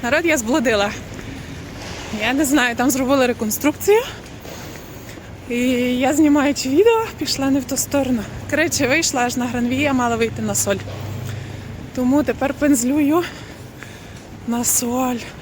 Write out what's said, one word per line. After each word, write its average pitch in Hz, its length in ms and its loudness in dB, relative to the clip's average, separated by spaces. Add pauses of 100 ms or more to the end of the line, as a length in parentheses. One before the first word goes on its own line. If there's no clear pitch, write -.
Народ, 285 220 0
я 311 120 2
зблудила. 226 540 2 (1300)
Я 226 140 0
не 285 120 2
знаю, 247 300 2
там 247 140 2
зробили 262 380 4
реконструкцію. 262 720 2 (1500)
І 240 80 -2 (400)
я, 262 160 2
знімаючи 285 560 4
відео, 440 360 6 (120)
пішла 269 320 -2
не 277 100 4
в 254 40 -4
ту 262 140 -4
сторону. 254 460 0 (260)
Коротше, 294 380 2
вийшла 294 340 2
аж 240 160 0
на 247 80 0
Гранвія, 247 480 0
мала 240 220 2
вийти 226 260 -2
на 208 140 -2
Соль. 202 200 0 (1200)
Тому 254 280 4
тепер 269 300 0
пензлюю 285 720 4 (1200)
на 233 160 0
Соль. 247 560 0 (220)